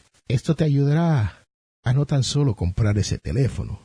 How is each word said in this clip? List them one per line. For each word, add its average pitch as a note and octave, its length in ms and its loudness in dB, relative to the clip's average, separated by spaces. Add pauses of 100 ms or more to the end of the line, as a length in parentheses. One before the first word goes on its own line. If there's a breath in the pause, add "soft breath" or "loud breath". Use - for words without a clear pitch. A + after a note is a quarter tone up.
(280 soft breath)
Esto C3 280 0
te D#3+ 100 0
ayudará C#3+ 840 0 (360)
a B2 100 0
no C#3+ 120 2
tan C#3 180 0
solo C#3+ 320 0
comprar G#2 420 0
ese - 220 -2
teléfono - 640 -4